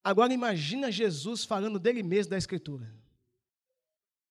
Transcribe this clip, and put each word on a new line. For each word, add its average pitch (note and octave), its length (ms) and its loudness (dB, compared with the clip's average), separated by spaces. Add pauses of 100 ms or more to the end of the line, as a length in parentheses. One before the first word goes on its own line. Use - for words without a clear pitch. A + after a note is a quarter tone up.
Agora G#3+ 300 6
imagina A#3 580 0
Jesus G3 540 -2
falando G#3 340 -2
dele A#3 220 2
mesmo F#3 300 0
da F#3+ 60 -2
Escritura. C#3 560 -6 (1400)